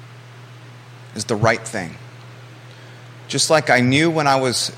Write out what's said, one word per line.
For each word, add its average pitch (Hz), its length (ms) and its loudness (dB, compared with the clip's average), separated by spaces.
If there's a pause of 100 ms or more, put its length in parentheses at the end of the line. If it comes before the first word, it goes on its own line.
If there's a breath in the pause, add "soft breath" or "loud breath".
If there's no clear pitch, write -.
(1160)
is 107 80 -8
the 117 100 -4
right 113 320 0
thing. 87 320 -10 (1300 loud breath)
Just - 220 -4
like 151 220 2
I 123 100 4
knew 139 300 2
when 156 160 0
I 139 100 4
was 127 420 -2